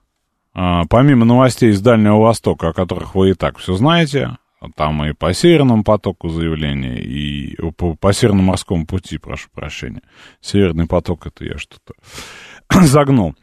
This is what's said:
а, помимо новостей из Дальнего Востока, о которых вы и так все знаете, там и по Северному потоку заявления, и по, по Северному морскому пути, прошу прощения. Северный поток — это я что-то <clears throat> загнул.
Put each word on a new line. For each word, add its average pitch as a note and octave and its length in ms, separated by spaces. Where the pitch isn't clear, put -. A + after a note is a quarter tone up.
а, F2 360
помимо B2 360
новостей B2 460
из G2 100
Дальнего G#2+ 380
Востока, G#2+ 500
о D#2+ 40
которых F2+ 420
вы F#2+ 160
и - 20
так D2 240
все F#2 180
знаете, C3+ 640
там D2+ 300
и D2+ 80
по D#2+ 200
Северному C3+ 500
потоку G2+ 460
заявления, D2+ 720
и C#2+ 560
по, E2+ 180
по G2 180
Северному G2 360
морскому F2 360
пути, E2+ 320
прошу - 360
прощения. - 480
Северный E2+ 460
поток — F2 400
это - 180
я D2+ 120
что-то - 360
<clears throat> F#3 120
загнул. C3+ 600